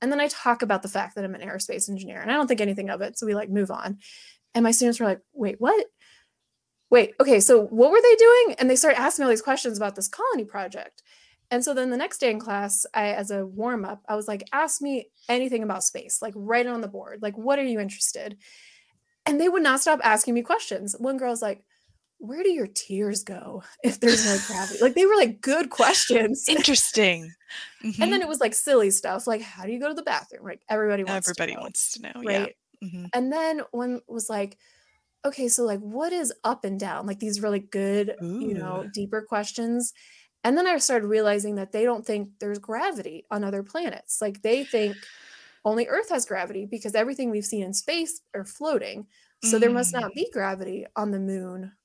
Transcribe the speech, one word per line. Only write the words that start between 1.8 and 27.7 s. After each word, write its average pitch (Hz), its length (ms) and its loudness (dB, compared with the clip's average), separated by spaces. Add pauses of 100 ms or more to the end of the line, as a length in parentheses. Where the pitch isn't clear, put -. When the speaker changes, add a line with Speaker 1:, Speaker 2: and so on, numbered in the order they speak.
Speaker 1:
engineer, 190 320 -10
and 208 100 -6
I 254 40 2
don't 294 120 0
think 240 140 0
anything 196 300 -2
of 185 120 -6
it, - 160 -8
so 233 80 -6
we, 208 80 0
like, 208 160 -4
move 190 220 0
on. 202 260 -8 (560)
And 233 100 4
my 226 80 4
students 233 280 2
were 233 60 0
like, 190 160 -2 (100)
"Wait, 220 280 -4
what? 359 260 2 (1040)
Wait, 220 300 6
okay, 269 200 6
so 220 260 8
what 240 240 6
were 427 120 10
they 480 140 12
doing?" 466 420 10
And 254 120 4
they 254 60 6
start 285 220 6
asking 269 260 2
me - 20 4
all 254 40 4
these 226 120 4
questions 262 340 -2
about 202 200 -4
this 196 120 -4
colony 427 360 -2
project. - 580 -12 (480)
And 254 140 0
so 294 100 0
then 254 160 -2
the 240 60 -2
next 311 220 -6
day 254 120 2
in 214 100 -2
class, 202 540 -2
I, 208 180 0
as 202 180 -4
a 196 160 -4
warm-up, 208 600 -6
I 214 80 -4
was 208 120 -6
like, 208 240 -8
"Ask 294 280 0
me 277 300 -6 (180)
anything 247 340 -2
about 180 220 -4
space, - 380 -4
like, 220 140 -10
write 226 300 0
it 247 60 -6
on 233 80 -6
the 214 80 -8
board. 196 340 -14
Like, 208 140 -6
what 254 220 0
are 277 60 -2
you 233 160 -2
interested?" 202 580 -6 (880)
And 294 140 0
they 349 80 4
would 359 160 2
not 277 160 4
stop 311 240 2
asking 220 300 2
me 233 80 0
questions. 208 560 -4
One 269 200 -4
girl's 240 240 -4
like, 202 220 -6 (540)
"Where 262 260 -10
do 392 60 6
your 277 180 0
tears 202 560 -4
go 185 380 -12 (220)
if - 160 0
there's 233 240 4
no 202 140 2 (100)
gravity?" 196 320 -6
Like, 247 140 6
they 359 120 6
were, 427 100 6
like, 247 240 4
good 302 300 0
questions. 233 800 2
<laughs> - 0 -
Speaker 2:
Interesting. 208 840 2 (680)